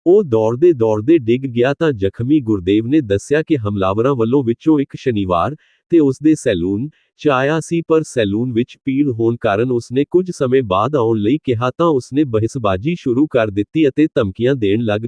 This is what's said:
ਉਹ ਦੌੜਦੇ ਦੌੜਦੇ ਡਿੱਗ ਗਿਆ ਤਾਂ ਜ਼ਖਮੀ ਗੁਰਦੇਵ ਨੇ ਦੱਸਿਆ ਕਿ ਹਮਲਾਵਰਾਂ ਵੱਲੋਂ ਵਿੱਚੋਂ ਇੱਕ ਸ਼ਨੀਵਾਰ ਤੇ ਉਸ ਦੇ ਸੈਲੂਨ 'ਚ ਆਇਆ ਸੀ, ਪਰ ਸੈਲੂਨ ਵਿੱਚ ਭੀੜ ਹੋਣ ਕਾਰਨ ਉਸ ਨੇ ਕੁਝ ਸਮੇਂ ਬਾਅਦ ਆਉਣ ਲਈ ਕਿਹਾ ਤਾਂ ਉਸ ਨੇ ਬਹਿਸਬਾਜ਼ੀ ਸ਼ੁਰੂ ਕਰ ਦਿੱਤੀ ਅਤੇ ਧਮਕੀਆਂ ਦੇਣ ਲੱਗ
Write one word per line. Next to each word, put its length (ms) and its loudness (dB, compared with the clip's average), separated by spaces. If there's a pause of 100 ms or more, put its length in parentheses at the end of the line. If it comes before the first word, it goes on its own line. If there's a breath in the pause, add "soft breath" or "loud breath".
ਉਹ 160 6
ਦੌੜਦੇ 500 2
ਦੌੜਦੇ 440 2
ਡਿੱਗ 240 0
ਗਿਆ 320 0
ਤਾਂ 180 0
ਜ਼ਖਮੀ 480 -2
ਗੁਰਦੇਵ 480 0
ਨੇ 140 2
ਦੱਸਿਆ 420 -2
ਕਿ 140 0
ਹਮਲਾਵਰਾਂ 580 0
ਵੱਲੋਂ 280 0
ਵਿੱਚੋਂ 360 0
ਇੱਕ 160 -6
ਸ਼ਨੀਵਾਰ 600 -2 (340)
ਤੇ 100 4
ਉਸ 240 2
ਦੇ 120 4
ਸੈਲੂਨ 540 -2 (280)
'ਚ 100 -6
ਆਇਆ 320 2
ਸੀ, 220 -4
ਪਰ 220 0
ਸੈਲੂਨ 500 -2
ਵਿੱਚ 320 -2
ਭੀੜ 240 0
ਹੋਣ 260 0
ਕਾਰਨ 360 -2
ਉਸ 200 -4
ਨੇ 200 0
ਕੁਝ 200 0
ਸਮੇਂ 320 0
ਬਾਅਦ 320 0
ਆਉਣ 240 2
ਲਈ 240 0
ਕਿਹਾ 340 -2
ਤਾਂ 80 0
ਉਸ 280 0
ਨੇ 100 0
ਬਹਿਸਬਾਜ਼ੀ 720 -2
ਸ਼ੁਰੂ 320 0
ਕਰ 200 0
ਦਿੱਤੀ 420 0
ਅਤੇ 260 2
ਧਮਕੀਆਂ 400 0
ਦੇਣ 260 0
ਲੱਗ 260 -2